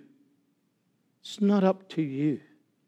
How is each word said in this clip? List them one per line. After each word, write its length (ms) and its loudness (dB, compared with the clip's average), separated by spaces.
It's 200 -16
not 240 4
up 260 0
to 120 -4
you. 380 -2